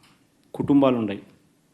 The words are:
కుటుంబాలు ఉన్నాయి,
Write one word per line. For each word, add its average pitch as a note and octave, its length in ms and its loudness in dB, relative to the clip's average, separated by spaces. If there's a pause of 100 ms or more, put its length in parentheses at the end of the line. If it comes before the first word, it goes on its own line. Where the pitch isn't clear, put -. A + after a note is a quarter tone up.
(540)
కుటుంబాలు C#3 440 2
ఉన్నాయి, G#2 240 -6 (520)